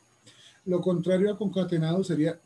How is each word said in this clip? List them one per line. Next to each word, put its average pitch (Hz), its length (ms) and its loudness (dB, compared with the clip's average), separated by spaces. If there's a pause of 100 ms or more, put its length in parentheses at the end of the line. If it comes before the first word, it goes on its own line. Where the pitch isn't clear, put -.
(640)
Lo 180 160 0
contrario 185 500 2
a 202 60 -6
concatenado 180 640 0
sería 165 420 0